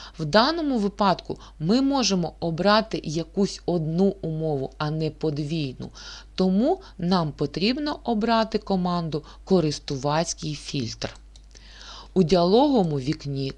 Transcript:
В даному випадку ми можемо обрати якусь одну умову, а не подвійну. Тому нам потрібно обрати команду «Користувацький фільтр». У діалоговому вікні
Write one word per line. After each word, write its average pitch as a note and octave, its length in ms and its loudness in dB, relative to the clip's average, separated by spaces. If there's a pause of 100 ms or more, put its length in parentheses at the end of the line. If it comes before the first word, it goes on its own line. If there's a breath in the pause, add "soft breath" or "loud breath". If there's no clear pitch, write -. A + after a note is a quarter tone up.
(200 loud breath)
В D#3+ 60 -4
даному C4+ 540 2
випадку G3+ 600 0 (200 loud breath)
ми G3+ 220 2
можемо G#3+ 580 0
обрати F#3+ 640 0
якусь E3 600 -2
одну E3+ 560 0
умову, D#3 560 -4
а D3+ 140 -4
не D#3 180 -2
подвійну. D3+ 800 -4 (460 loud breath)
Тому G3+ 460 2 (160 loud breath)
нам E3+ 340 0
потрібно B3 720 -2
обрати A3 540 0
команду F3 640 -2 (200 loud breath)
«Користувацький D3+ 1120 0
фільтр». - 600 -8 (1000 loud breath)
У F#3+ 100 6
діалоговому F#3 760 4
вікні C3+ 580 -4